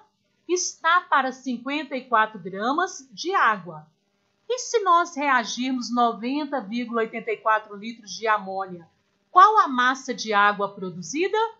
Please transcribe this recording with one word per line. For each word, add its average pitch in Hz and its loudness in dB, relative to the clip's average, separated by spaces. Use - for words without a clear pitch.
está 349 0
para 262 0
cinquenta 269 -6
e 254 -8
quatro 220 2
gramas 247 -4
de 330 -6
água. 185 0
E 494 -2
se 466 -2
nós 339 4
reagirmos 254 0
noventa 240 0
vírgula 226 -4
oitenta 220 -4
e 208 -4
quatro 214 -2
litros 220 -14
de 220 -6
amônia, 190 -4
qual 427 8
a 359 4
massa 254 0
de 214 -6
água 202 2
produzida? 190 -4